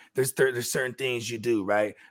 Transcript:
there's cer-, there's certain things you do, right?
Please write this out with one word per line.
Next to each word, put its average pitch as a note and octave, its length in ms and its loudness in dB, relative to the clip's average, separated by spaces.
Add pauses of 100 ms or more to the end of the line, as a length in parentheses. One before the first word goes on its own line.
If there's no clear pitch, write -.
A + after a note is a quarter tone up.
(140)
there's C3 220 2
cer-, C3+ 160 4
there's A#2+ 180 -4
certain B2+ 240 -2
things A#2+ 360 -4
you A#2 80 -6
do, G#2+ 260 0
right? G#2 300 2 (160)